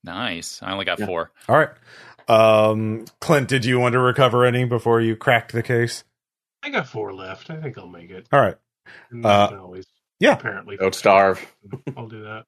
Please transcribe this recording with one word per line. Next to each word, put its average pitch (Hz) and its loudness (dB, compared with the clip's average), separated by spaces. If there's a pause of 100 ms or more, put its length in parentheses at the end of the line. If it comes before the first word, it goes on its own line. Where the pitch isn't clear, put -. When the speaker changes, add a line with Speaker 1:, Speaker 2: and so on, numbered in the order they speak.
Speaker 1:
Nice. 90 -10
I 95 -6
only 98 -6
got 92 -2
Speaker 2:
Yeah. 104 -6
Speaker 1:
four. 85 -6 (180)
Speaker 3:
All 127 4
right. 151 4 (600)
Um, 110 4 (140)
Clint, 143 0
did 131 0
you 127 0
want 123 0
to 127 2
recover 123 2
any 123 2
before 117 0
you 113 0
cracked - 0
the 117 -4
case? 117 -2 (580)
Speaker 4:
I 294 -10
got 240 -6
four 104 -10
left. 95 -16
I 160 -12
think 139 -12
I'll 90 -20
make 87 -20
it. - -20
Speaker 3:
All 139 4
right. 101 0 (540)
Speaker 4:
And 117 -8
I 104 4 (140)
Speaker 3:
Uh, 101 0
Speaker 4:
can 101 -10
always 92 -18 (340)
Speaker 3:
yeah. 233 4
Speaker 4:
apparently - -8
Speaker 2:
Don't 95 -2
starve. 98 4 (520)
Speaker 4:
I'll 113 -16
do 110 -18
that. 110 -16